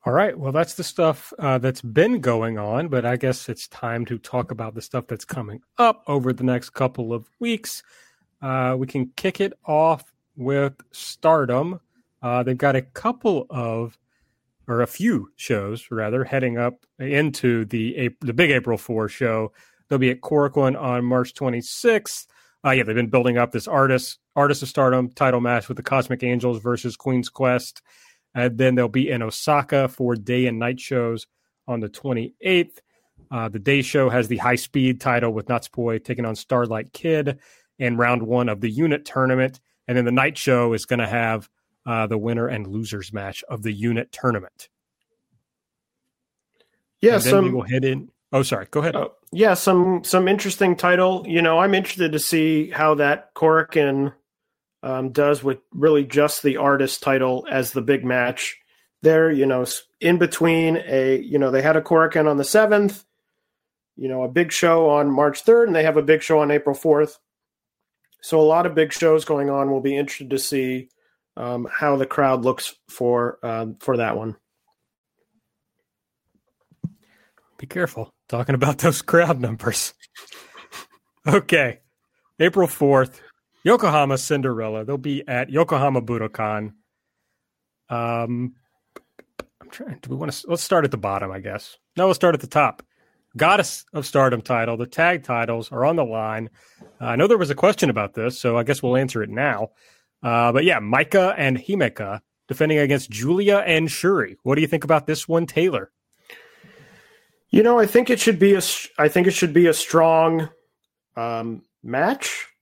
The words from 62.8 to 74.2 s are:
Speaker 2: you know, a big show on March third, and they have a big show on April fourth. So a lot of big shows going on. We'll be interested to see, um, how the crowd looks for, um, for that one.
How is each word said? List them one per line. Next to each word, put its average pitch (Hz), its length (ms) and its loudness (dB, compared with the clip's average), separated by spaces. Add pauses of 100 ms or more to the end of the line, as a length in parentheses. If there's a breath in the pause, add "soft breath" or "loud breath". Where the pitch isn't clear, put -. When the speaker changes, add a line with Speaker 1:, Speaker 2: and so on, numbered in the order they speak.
Speaker 2:
you 131 120 -8
know, 131 160 -4
a 123 60 -4
big 165 220 0
show 165 380 4
on 147 220 4
March 143 300 2
third, 233 260 6
and 180 80 0
they 156 80 4
have 156 140 4
a 151 60 2
big 156 200 4
show 156 160 4
on 147 120 2
April 147 240 0
fourth. 151 440 2 (1000)
So - 180 2
a 156 40 8
lot 160 220 4
of 165 100 -2
big 156 180 2
shows 156 320 2
going 143 240 0
on. 139 220 0
We'll 135 100 0
be 139 160 0
interested 139 320 -6
to 131 100 -2
see, 127 500 -4 (480)
um, 120 340 -8
how 147 260 0
the 135 80 0
crowd 131 380 0
looks - 320 -2 (120)
for, 120 560 -2
um, 113 360 -8
for 127 180 0
that 110 200 -2
one. 110 180 -8 (3250)